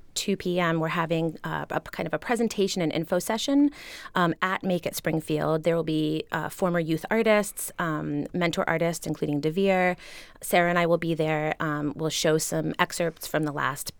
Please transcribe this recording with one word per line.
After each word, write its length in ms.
two 240
P 220
M. 200
We're 100
having, 540
uh, 280
a 80
p-, 120
kind 140
of 80
a 60
presentation 640
and 100
info 240
session, 540
um, 300
at 180
Make 240
It 100
Springfield. 680
There 120
will 80
be, 480
uh, 180
former 300
youth 300
artists, 720
um, 540
mentor 360
artists, 380
including 340
Devere. 540
Sarah 280
and 80
I 80
will 140
be 160
there. 440
Um, 360
we'll 160
show 260
some 400
excerpts 480
from 200
the 60
last 480